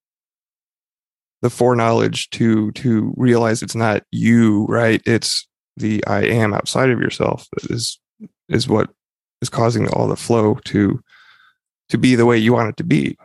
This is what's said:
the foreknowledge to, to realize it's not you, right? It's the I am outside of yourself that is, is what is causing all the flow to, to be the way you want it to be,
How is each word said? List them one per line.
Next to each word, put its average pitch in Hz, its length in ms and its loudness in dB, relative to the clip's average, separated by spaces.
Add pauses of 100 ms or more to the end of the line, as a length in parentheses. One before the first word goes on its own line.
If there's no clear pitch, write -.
(1400)
the 123 100 0
foreknowledge 117 800 2
to, 110 420 -2
to 107 440 -2
realize 117 460 0
it's 104 120 -10
not 110 280 0 (100)
you, 110 540 2
right? 113 400 0
It's - 400 -2 (300)
the 110 300 -4
I 101 180 0
am 110 280 0
outside 127 380 0
of 117 100 0
yourself - 520 -4
that - 180 -10
is, - 280 -6 (500)
is 123 200 -2
what 107 220 0 (520)
is 120 60 -8
causing 117 400 -2
all 113 200 0
the 101 80 -2
flow 110 400 0 (100)
to, 101 360 0 (840)
to 120 100 0
be 127 160 4
the 117 120 4
way 120 120 4
you 110 140 2
want 117 180 2
it 117 80 -12
to 110 60 -6
be, 143 400 0